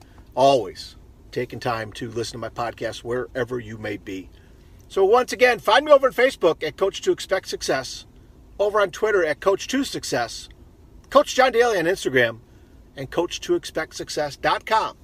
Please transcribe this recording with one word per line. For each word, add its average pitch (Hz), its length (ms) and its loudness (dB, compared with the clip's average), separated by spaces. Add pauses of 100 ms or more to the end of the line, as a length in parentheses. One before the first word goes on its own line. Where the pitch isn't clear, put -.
(360)
always 123 600 2 (380)
taking 127 260 -6
time 113 340 -6
to 120 160 -10
listen 110 220 -6
to 127 60 -14
my 113 100 -10
podcast 113 560 -8
wherever 123 560 -6
you 110 180 -14
may 104 200 -8
be. 95 320 -14 (580)
So 190 160 0
once 240 300 4
again, 240 260 4
find 240 240 4
me 302 80 2
over 277 160 8
on 226 60 0
Facebook 220 500 2
at 151 140 -6
Coach 196 240 -2
to 185 100 0
Expect - 380 -4
Success, - 560 -6 (520)
over 208 220 2
on 196 120 2
Twitter 208 340 2
at 147 160 -2
Coach 196 260 0
to 269 160 -2
Success, 135 640 -6 (600)
Coach - 260 4
John 254 160 4
Daly 226 260 2
on 165 60 0
Instagram, 131 560 0 (560)
and 139 160 -12
Coach - 300 -4
to 175 140 -2
Expect - 420 -8
Success 151 400 -8
dot 165 280 -2
com. 208 380 0